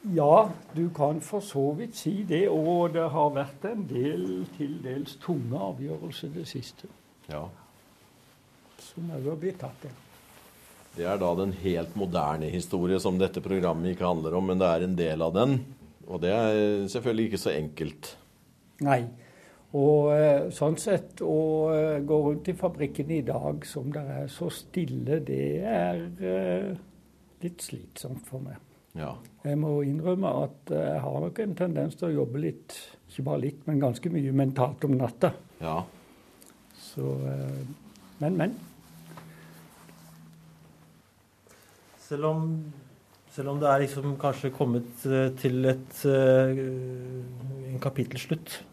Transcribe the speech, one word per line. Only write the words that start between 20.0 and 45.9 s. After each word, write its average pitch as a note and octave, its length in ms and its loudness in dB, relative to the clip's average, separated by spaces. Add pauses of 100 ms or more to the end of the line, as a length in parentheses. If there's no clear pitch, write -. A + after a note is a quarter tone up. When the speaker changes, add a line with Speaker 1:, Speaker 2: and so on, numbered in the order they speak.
Speaker 1:
eh, D3 400 6
sånn D#3 260 0
sett, - 460 -2
å, D#3+ 140 2 (320)
eh, D#3 340 2
gå D3+ 160 2
rundt D3 320 2
i F3 80 -2
fabrikken D#3 540 -2
i D#3+ 100 2
dag D3 420 -2
som C#3 280 -6
det D3 100 -6
er C#3 240 -6
så E3+ 240 -6
stille, C3+ 720 -2
det C#3 400 -2
er, F3+ 380 0 (160)
eh, F#3 560 -2 (680)
litt F3 220 -8
slitsomt - 640 -12
for C3+ 140 -8
meg. - 160 -10 (400)
Speaker 2:
Ja. D2+ 160 -6 (320)
Speaker 1:
Jeg D3 140 0
må D3+ 260 0
innrømme E3 420 0 (160)
at, - 300 -6
eh, D3+ 220 0
jeg D#3 60 0
har C#3 200 -2
nok E3+ 180 -4
en G#3 160 -2
tendens D3+ 400 -2
til F3 140 -4
å D#3 80 0
jobbe C3+ 240 0
litt, - 340 -6 (340)
ikke - 160 -8
bare C#3+ 180 0
litt, D3 260 -4
men D3+ 100 2
ganske C#3 320 0
mye C#3 240 0
mentalt C3 500 2
om C3+ 140 4
natta. C3 320 2 (300)
Speaker 2:
Ja. D#2+ 240 -2 (920)
Speaker 1:
Så, - 300 -8 (220)
eh, C2+ 340 -6 (560)
men, E3 180 0
men. E3+ 200 0 (3500)
Speaker 3:
Selv D3 240 -6
om, D#3 480 0 (580)
selv C#3+ 220 -4
om D3 80 0
det D3 100 4
er C#3 160 6
liksom C#3 320 -2
kanskje C#3 320 0
kommet, A#2+ 400 0 (160)
eh, C3+ 220 4 (100)
til B2+ 260 2
et, C3 420 2